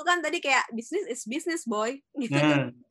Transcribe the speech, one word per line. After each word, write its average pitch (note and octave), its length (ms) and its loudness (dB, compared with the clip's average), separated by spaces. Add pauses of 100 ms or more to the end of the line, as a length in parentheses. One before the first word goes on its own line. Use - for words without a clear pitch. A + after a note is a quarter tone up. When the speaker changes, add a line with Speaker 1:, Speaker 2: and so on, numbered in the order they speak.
Speaker 1:
kan F4 160 4
tadi D4+ 240 -2
kayak, C4 320 2
"Business D#4+ 320 -4
is - 200 -8
business, E4 360 -4
boy." A3+ 440 -2
<laughs> C#4+ 140 -6
Gitu. C#3+ 180 2
Speaker 2:
Nah. C#3+ 320 4 (180)